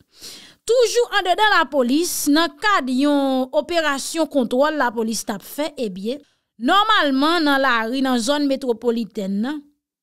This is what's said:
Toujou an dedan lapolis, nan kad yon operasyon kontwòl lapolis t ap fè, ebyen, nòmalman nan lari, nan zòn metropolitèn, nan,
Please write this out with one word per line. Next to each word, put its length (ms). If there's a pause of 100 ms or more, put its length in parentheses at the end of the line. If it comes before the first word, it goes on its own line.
(640)
Toujou 540
an 80
dedan 320
lapolis, 720
nan 260
kad 320
yon 640
operasyon 800
kontwòl 480
lapolis 460
t 80
ap 100
fè, 300
ebyen, 480 (380)
nòmalman 920
nan 100
lari, 460
nan 100
zòn 320
metropolitèn, 920
nan, 220 (380)